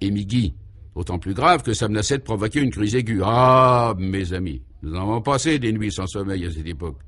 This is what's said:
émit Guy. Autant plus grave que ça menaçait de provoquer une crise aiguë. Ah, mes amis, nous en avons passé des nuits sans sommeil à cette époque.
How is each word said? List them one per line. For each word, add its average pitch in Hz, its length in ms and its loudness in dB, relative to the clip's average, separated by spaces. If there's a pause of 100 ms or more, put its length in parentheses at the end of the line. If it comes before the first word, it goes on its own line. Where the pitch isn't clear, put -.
émit 101 240 0
Guy. 101 300 0 (400)
Autant 87 240 -6
plus 92 140 -6
grave 151 300 4
que 117 100 -2
ça 107 140 -2
menaçait 107 300 0
de 135 60 -4
provoquer 110 380 -2
une 131 100 0
crise 104 240 -2
aiguë. 113 280 0
Ah, 123 720 6
mes 95 360 -2
amis, 87 280 -6 (200)
nous 78 140 -8
en 90 60 -4
avons 110 200 -2
passé 143 380 0
des 117 140 -2
nuits 107 180 -4
sans 95 160 -6
sommeil 95 380 -6
à 85 60 -6
cette 78 160 -8
époque. 78 400 -10